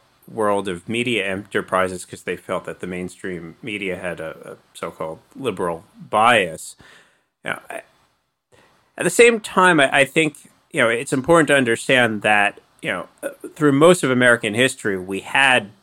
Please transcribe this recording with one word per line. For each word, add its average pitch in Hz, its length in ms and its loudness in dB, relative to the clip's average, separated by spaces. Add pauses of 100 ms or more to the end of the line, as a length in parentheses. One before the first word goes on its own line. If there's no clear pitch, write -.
(280)
world 104 400 -2
of 87 200 -8
media 113 380 -2
enterprises 92 800 -4
'cause - 180 -18
they 90 140 -8
felt 90 280 -8
that 82 140 -12
the 90 80 -12
mainstream 90 760 -10
media 98 340 -8
had 87 240 -10
a, - 320 -14
a - 40 -18 (220)
so-called 82 400 -10 (160)
liberal 95 500 -6 (140)
bias. 107 800 0 (680)
Now, - 240 -8
I, - 140 -14 (1160)
at - 60 -6
the 170 80 -2
same 233 300 4
time, 180 400 2
I, 165 200 2
I 139 40 4
think, 151 320 -2 (340)
you 156 100 -2
know, 117 80 4
it's 120 240 -4
important 151 360 4
to 143 80 4
understand 117 640 2
that, 104 380 2 (200)
you 147 100 -8
know, 90 180 -8 (160)
uh, - 60 -8 (260)
through 147 160 4
most 165 320 6
of 131 60 0
American 120 440 2
history, 113 420 -2
we 92 240 -8
had 127 520 0 (100)